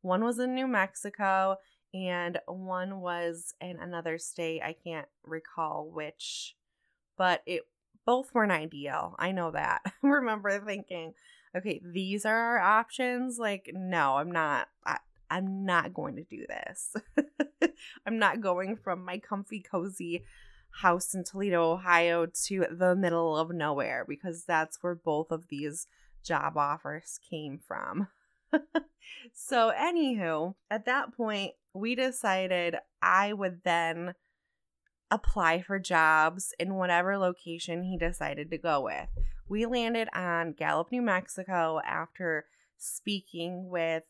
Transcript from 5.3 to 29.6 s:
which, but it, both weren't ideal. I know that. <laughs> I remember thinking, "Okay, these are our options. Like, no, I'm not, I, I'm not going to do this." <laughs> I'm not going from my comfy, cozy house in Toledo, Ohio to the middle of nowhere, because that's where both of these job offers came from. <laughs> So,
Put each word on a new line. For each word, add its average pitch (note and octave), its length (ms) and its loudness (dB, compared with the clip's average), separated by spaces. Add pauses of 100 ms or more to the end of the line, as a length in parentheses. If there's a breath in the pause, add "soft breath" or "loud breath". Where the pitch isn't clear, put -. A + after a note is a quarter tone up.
which, - 680 -10 (600)
but F#3 300 2
it, F3 160 -4 (440)
both B3+ 280 2
weren't G#3+ 160 4
ideal. D#3 720 -2
I F3+ 100 0
know F3 220 -2
that. D#3+ 320 -2
<laughs> - 20 -2
I G3 60 -4 (100)
remember A3 560 2
thinking, G3 560 -8 (420 soft breath)
"Okay, F#3 280 -4
these F#3+ 420 -4
are A3 80 4
our A#3 240 2
options. A#3 800 2
Like, G3+ 340 -4
no, F3 440 2
I'm D#3 160 0
not, D#3 340 2 (180)
I, - 140 -2 (320)
I'm F#3+ 340 -2
not F3+ 300 2
going D3+ 220 -6
to E3 80 -12
do - 240 -14
this." - 480 -8 (200)
<laughs> D4+ 560 0 (320 loud breath)
I'm A3+ 140 -2
not G#3 220 4
going F#3+ 340 0
from F#3 300 -4
my F#3 160 -6
comfy, G3+ 400 -8
cozy F3 640 -6 (580 soft breath)
house F#3 320 4
in F#3 100 -4
Toledo, F3 480 2
Ohio E3+ 540 4 (180)
to F#3+ 260 2
the F3+ 240 4
middle E3+ 420 2
of D#3+ 140 0
nowhere, C#3 560 0
because E3 380 -8
that's D#3+ 380 0
where F3 120 -2
both D#3+ 380 -2
of E3 160 -8
these D3 380 -8 (360 soft breath)
job D#3 340 -2
offers D3 600 -2 (100)
came D3+ 380 -8
from. F#3 460 -4
<laughs> - 60 -20 (1120 loud breath)
So, A3+ 440 4